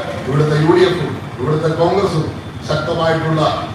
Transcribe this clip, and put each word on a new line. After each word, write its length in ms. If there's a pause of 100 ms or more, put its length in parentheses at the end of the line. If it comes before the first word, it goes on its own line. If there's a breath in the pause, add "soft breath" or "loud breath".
(280)
ഇവിടുത്തെ 360
യു 140
ഡി 100
എഫും 240 (280)
ഇവിടുത്തെ 300 (120)
കോൺഗ്രസും 440 (440)
ശക്തമായിട്ടുള്ള 720 (320)